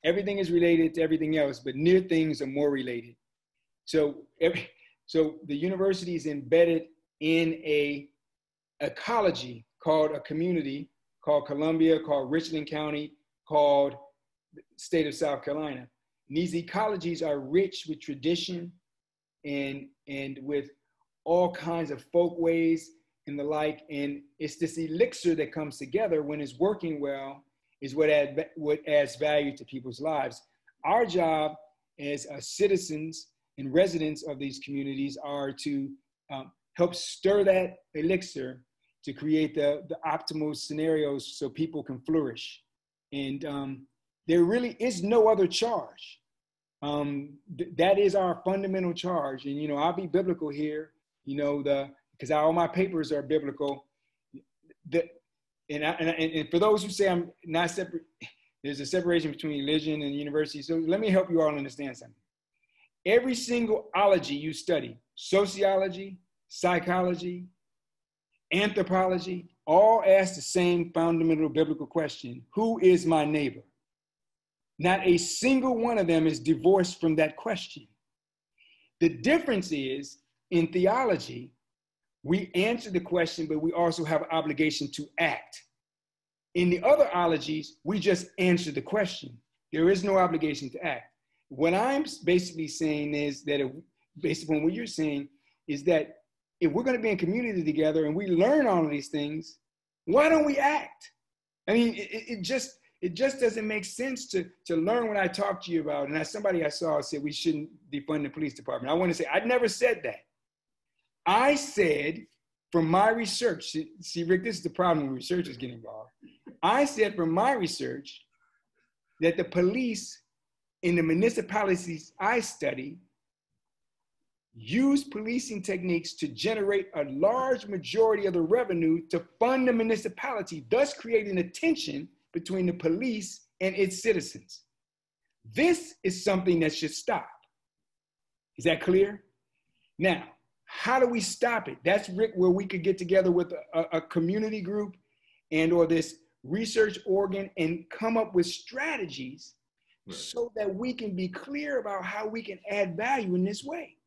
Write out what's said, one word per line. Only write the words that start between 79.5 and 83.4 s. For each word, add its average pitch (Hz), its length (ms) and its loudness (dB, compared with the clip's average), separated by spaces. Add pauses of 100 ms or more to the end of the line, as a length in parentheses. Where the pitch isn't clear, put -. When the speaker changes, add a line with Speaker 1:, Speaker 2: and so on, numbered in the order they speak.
Speaker 1:
is, 139 460 -6 (320)
in 165 180 4
theology, 180 840 0 (680)
we 180 320 -2
answer 214 360 0
the 180 100 -2
question, 165 460 -2